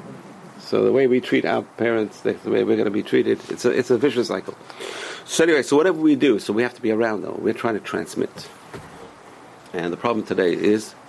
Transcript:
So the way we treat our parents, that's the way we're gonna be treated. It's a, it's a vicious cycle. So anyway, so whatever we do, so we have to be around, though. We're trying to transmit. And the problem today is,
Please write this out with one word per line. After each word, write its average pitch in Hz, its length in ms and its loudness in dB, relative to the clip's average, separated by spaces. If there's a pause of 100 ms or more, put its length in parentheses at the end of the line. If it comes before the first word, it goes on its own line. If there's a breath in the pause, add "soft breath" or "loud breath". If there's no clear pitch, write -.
(600)
So 107 240 0
the 101 80 4
way 131 160 4
we 123 140 4
treat - 240 0
our 117 160 0
parents, 110 600 -2
that's 104 220 -2
the 104 60 -6
way 110 140 2
we're 107 140 2
gonna 107 140 0
be 107 120 -2
treated. 117 360 2 (100)
It's - 160 -6
a, 123 60 4
it's - 180 0
a 123 80 4
vicious 120 320 0
cycle. 95 260 -6 (680 loud breath)
So - 180 2
anyway, 156 200 4
so 139 140 2
whatever 165 220 4
we 156 160 4
do, 123 240 4
so 107 140 -4
we 113 100 2
have 123 120 -2
to - 60 -16
be 110 100 0
around, 110 300 0
though. - 180 -8
We're 110 140 0
trying 110 220 -2
to 98 40 -4
transmit. - 680 -6 (1200)
And 85 200 -4
the 90 40 -6
problem 113 280 -2
today 92 280 2
is, 104 400 0 (160)